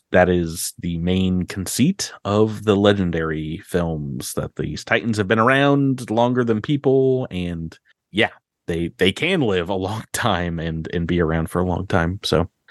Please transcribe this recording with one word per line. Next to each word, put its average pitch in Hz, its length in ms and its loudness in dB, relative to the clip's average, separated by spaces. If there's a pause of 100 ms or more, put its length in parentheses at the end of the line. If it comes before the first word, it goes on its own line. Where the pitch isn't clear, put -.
(120)
that 90 160 6
is 85 500 -2
the 87 200 -6
main 92 460 0
conceit 110 680 -2 (140)
of 104 400 0
the 107 100 4
Legendary 82 840 2
films, 76 760 -4
that - 240 -8
these 76 280 -6
titans 113 340 -2
have 98 100 0
been 110 100 4
around 135 720 2
longer 120 320 2
than 113 200 0
people. 131 680 2
And 85 460 -6 (360)
yeah, 101 180 2 (360)
they, 85 220 -2 (100)
they 92 140 4
can 170 300 0
live 92 260 0
a 101 60 -2
long 98 340 -4
<laughs> - 40 -14
time 87 460 0
and, 80 360 -6
and 85 120 -2
be 87 140 0
around 80 300 0
for 87 100 0
a 92 60 0
long 90 200 -2
time. 90 360 0
So 80 260 2 (220)